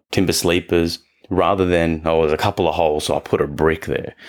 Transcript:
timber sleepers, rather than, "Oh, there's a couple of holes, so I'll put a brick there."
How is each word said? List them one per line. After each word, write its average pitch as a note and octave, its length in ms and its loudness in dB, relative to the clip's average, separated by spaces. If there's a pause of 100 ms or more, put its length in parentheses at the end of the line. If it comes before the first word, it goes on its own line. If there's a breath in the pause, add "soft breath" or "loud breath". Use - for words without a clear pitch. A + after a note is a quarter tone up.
(120)
timber F2+ 200 0
sleepers, E2+ 680 0 (300)
rather F#2 360 2
than, E2+ 400 0
"Oh, D#2+ 160 2
there's D2+ 100 2
a D#2 60 0
couple G2 300 -2
of D#2 80 -2
holes, D#2 300 0
so D2 100 0
I'll D2 60 -2
put - 200 -2
a D2 60 0
brick D#2 400 0
there." - 280 -6 (140 loud breath)